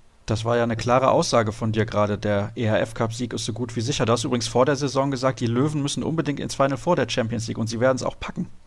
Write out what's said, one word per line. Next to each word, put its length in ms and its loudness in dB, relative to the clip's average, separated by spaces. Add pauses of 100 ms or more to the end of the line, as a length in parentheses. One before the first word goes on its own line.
(260)
Das 180 -2
war 140 2
ja 60 4
eine 120 0
klare 360 4
Aussage 400 2
von 200 -2
dir 140 2
gerade. 320 0
Der 380 0
E-H-F-Cup-Sieg 800 0
ist 120 -6
so 80 -4
gut 220 -6
wie 60 -2
sicher. 240 -2
Du 60 4
hast 120 2
übrigens 240 -2
vor 180 4
der 100 4
Saison 360 0
gesagt, 280 -2
die 60 0
Löwen 380 0
müssen 180 -4
unbedingt 380 -2
ins 160 -6
Final 220 2
Four 180 0
der 120 2
Champions 400 -2
League 120 -4
und 80 -2
sie 120 -4
werden's 220 4
auch 180 -4
packen. 280 -6 (200)